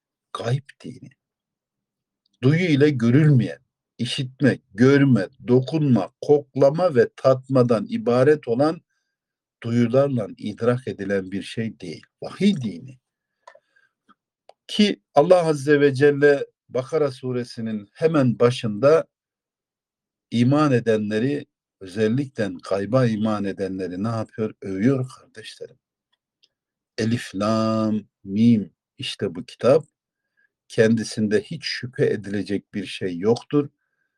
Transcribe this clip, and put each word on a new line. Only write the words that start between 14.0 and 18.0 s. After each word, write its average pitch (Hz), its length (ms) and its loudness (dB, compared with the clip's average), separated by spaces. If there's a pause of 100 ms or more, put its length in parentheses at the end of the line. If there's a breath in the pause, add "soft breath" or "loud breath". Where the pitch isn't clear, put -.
Ki 208 340 -2 (120)
Allah 175 320 4
Azze 147 360 2
ve 143 120 4
Celle 143 520 4 (240)
Bakara 135 420 -2
suresinin 120 840 -8
hemen 143 460 0